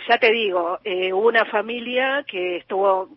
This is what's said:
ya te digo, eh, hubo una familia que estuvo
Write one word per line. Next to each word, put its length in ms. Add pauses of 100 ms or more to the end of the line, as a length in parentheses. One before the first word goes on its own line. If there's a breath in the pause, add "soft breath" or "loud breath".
ya 120
te 120
digo, 520
eh, 300
hubo 160
una 160
familia 840
que 300
estuvo 600